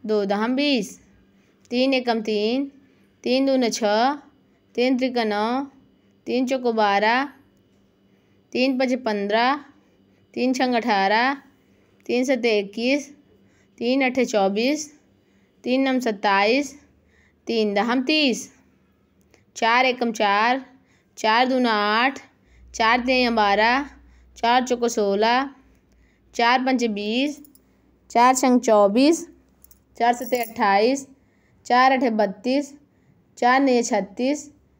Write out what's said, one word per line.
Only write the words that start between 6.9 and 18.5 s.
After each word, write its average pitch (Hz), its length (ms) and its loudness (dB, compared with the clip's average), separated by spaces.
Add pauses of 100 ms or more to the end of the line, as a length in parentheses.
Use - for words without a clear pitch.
तीन 254 240 0
पंचे 262 180 0 (100)
पन्द्रह, 220 540 -2 (720)
तीन 247 200 -2
छंग 254 220 -2
अठारह, 220 580 0 (720)
तीन 240 200 -2
सत्ते 233 340 0
इक्कीस, 233 460 -4 (720)
तीन 254 280 -2
अठे 254 200 0
चौबीस, 226 600 -2 (800)
तीन 262 240 0
नम 262 120 0
सत्ताईस, 220 760 0 (760)
तीन 220 260 -2
दहम 233 300 0
तीस, 294 380 0 (1120)